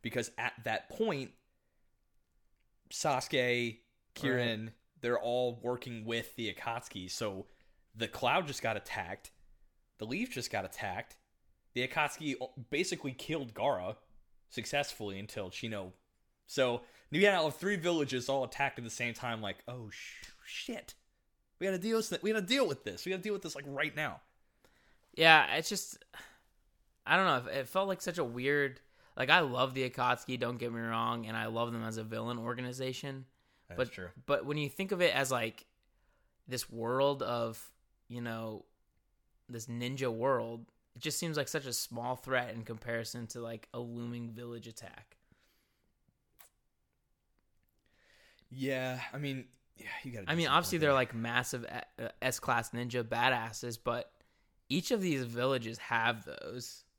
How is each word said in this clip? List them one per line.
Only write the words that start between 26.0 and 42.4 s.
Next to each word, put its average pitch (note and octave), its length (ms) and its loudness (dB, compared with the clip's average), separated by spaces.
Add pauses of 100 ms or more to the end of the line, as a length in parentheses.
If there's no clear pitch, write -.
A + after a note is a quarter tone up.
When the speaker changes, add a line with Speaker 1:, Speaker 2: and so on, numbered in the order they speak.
Speaker 2:
I D3+ 100 6
don't D3 300 4
know. - 60 -6
It C3 160 -2
felt G3 200 2
like F#3 140 -2
such F3 160 -4
a D#3 60 2
weird, C3 560 0 (360)
like, C3 140 2
I F3 100 10
love C3 340 2
the C3 140 0
Akatsuki, B2 500 0
don't A#2+ 200 -2
get A#2 140 -4
me A#2 80 -4
wrong, A2+ 460 -2
and A2+ 100 -6
I A2 100 -2
love A#2 260 0
them A2+ 120 -4
as A2 120 -4
a A2 80 -4
villain A2+ 340 -4
organization. B2+ 840 -6 (440)
Speaker 1:
That's F2 100 -10
Speaker 2:
But, B2 140 0
Speaker 1:
true. F2+ 160 -10 (180)
Speaker 2:
but - 180 2
when D3 140 -2
you D3 100 0
think F#3+ 240 -4
of F3+ 80 0
it F3 140 6
as, C3+ 160 2
like, A#2 360 -2 (840)
this B2+ 200 -4
world C3 540 2
of, A#2 480 -2 (380)
you A#2+ 120 -8
know, A2+ 440 -6 (840)
this A#2 180 -8
ninja B2 460 -2
world, A#2 540 0 (300)
it A#2 60 -12
just D3 160 -2
seems D#3+ 180 -2
like C#3+ 120 0
such C#3+ 180 -4
a B2 60 -4
small A#2+ 440 -4
threat B2 380 0